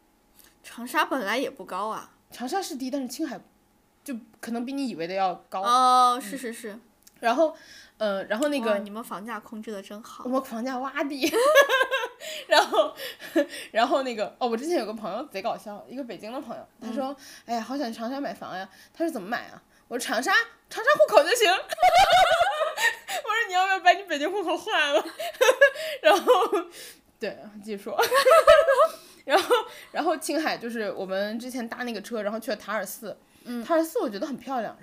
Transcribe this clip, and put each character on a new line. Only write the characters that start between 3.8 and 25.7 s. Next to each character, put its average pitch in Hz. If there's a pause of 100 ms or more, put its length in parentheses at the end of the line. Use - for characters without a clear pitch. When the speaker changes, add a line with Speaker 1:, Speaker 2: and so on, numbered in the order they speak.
Speaker 2:
就 277 (240)
可 -
能 233
比 247
你 277
以 214
为 165
的 185
要 190 (160)
高。 190
Speaker 1:
哦， 254
Speaker 2:
嗯。 254
Speaker 1:
是， 208
是， 240
是。 226 (400)
Speaker 2:
然 240
后， 311 (420)
呃， 196
然 214
后 294
那 285
个 220
Speaker 1:
哇， 202
你 202
们 220
房 208
价 226
控 214
制 214
得 196
真 208
好。 -
Speaker 2:
我 254
们 262
房 226
价 262
洼 277
地。 285
<laughs> 523
然 320
后， 269 (760)
然 226
后 277
那 247
个， 208
哦， 254
我 226
之 254
前 349
有 233
个 208
朋 214
友 240
贼 190
搞 202
笑， 208
一 220
个 277
北 226
京 214
的 262
朋 233
友， 131 (160)
他 220
说： 262
Speaker 1:
嗯。 285 (320)
Speaker 2:
“哎 233
呀， 233
好 233
想 269
去 226
长 226
沙 277
买 220
房 131
呀。” 190 (240)
他 320
说 330
：“怎 262
么 180
买 156
啊？” 98 (280)
我 254
说 -
：“长 247
沙， 349 (380)
长 -
沙 466
户 605
口 294
就 349
行。” 427
<laughs> -
我 698
说 415 (120)
：“你 370
要 370
不 392
要 381
把 349
你 381
北 339
京 302
户 403
口 330
换 311
了？” 311 (640)
<laughs> 605